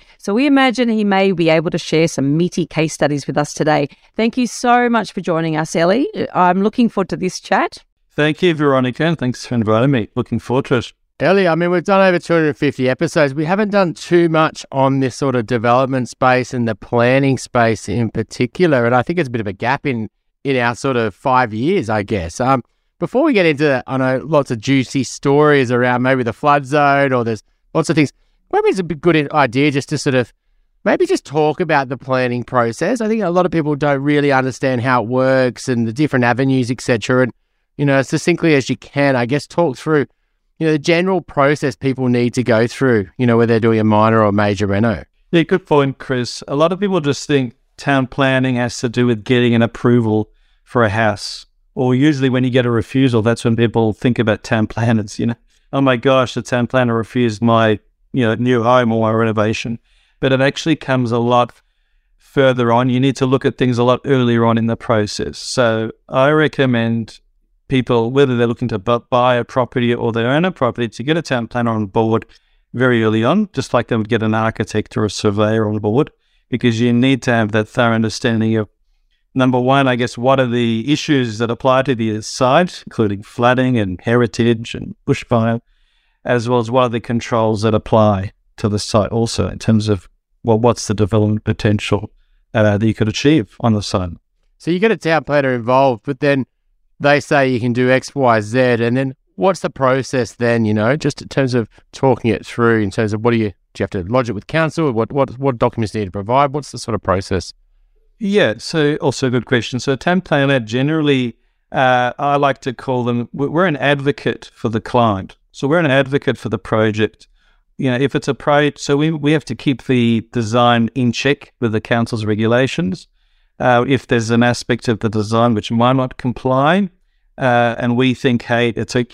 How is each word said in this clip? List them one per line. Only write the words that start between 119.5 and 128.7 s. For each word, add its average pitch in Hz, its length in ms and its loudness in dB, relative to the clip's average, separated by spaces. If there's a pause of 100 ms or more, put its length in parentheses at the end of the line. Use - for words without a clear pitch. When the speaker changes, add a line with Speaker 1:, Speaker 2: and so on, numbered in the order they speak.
Speaker 2:
keep 131 280 -4
the 117 500 0
design 117 640 2
in 123 180 0
check - 480 -4
with 117 100 0
the 107 80 -2
council's 117 460 -2
regulations. 123 840 -2 (500)
Uh, 123 300 2
if 135 200 0
there's 117 240 0
an 117 120 4
aspect 120 460 -2
of 107 100 0
the 113 100 -2
design 113 440 0
which 107 180 -4
might 120 240 2
not 127 220 -4
comply, 139 720 0 (480)
uh, 120 400 0
and 120 200 -2
we 127 160 2
think, 120 300 -2
"Hey, 120 260 0
it's 113 260 -6